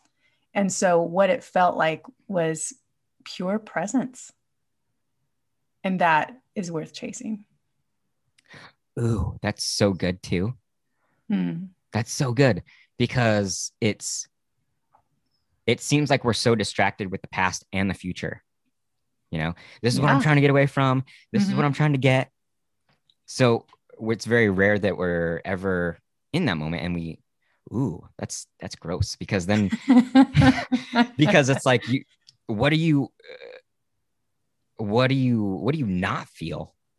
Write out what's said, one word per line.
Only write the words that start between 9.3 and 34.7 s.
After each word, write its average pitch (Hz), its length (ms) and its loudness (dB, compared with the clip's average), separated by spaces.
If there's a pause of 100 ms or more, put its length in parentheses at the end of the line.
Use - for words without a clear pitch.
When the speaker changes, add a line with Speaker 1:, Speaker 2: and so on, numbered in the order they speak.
Speaker 2:
that's 104 240 -6
so 101 300 0
good 90 280 -4
too. 98 300 -4 (800)
Speaker 1:
Mm. 180 360 -4 (260)
Speaker 2:
That's 110 180 -4
so 131 200 -2
good 117 300 2 (360)
because 110 800 0
it's, - 480 -4 (1400)
it 120 140 0
seems 147 300 0
like 135 140 0
we're 117 100 2
so 117 200 2
distracted 101 560 -2
with 90 120 -8
the - 60 -18
past 92 440 -4
and 98 160 -2
the 87 60 -4
future. - 480 -10 (880)
You 80 80 -6
know, 80 160 -4 (260)
this 120 140 0
is 127 80 -2
what 147 80 4
I'm 139 80 4
Speaker 1:
Yeah. 139 60 0
Speaker 2:
trying 151 120 4
to 143 60 4
get 139 80 4
away 139 160 4
from. 131 380 0 (280)
This - 120 0
is 135 40 0
what 127 80 -2
Speaker 1:
Mm-hmm. 147 80 2
Speaker 2:
I'm 143 80 0
trying 151 200 2
to 135 60 0
get. 131 320 2 (960)
So 120 400 2 (340)
it's 113 280 -4
very 113 240 4
rare 98 280 4
that 95 200 -2
we're 85 480 -2
ever 90 520 -2 (360)
in 175 120 -2
that 87 120 -2
moment. 78 240 -6
And 87 120 -4
we, 82 240 -8 (540)
ooh, 107 340 -6 (120)
that's, - 280 -12 (140)
that's - 140 -12
gross - 420 -6
because 90 300 -4
then, 101 240 2 (160)
Speaker 1:
<laughs> 254 1300 4
Speaker 2:
<laughs> - 20 -20
because 147 320 6
it's 131 160 0
like, 127 240 2
you, 123 160 -2 (420)
what 117 240 0
do 156 60 4
you, 160 280 2
uh, - 520 -16 (1300)